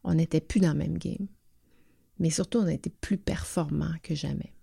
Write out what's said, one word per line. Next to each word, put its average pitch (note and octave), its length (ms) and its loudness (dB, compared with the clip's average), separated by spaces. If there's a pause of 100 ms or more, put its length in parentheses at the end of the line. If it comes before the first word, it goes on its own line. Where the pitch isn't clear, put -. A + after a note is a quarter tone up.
on F3 100 2
n'était D#3+ 260 4
plus - 200 0
dans E3 120 6
le D3 60 0
même D#3 200 -2
game. - 280 -6 (920)
Mais E3 120 2
surtout, G3 280 0
on G3 100 4
était D#3 220 -2
plus - 280 -4
performants D3+ 840 -2
que D#3+ 120 -4
jamais. C#3+ 380 -6 (100)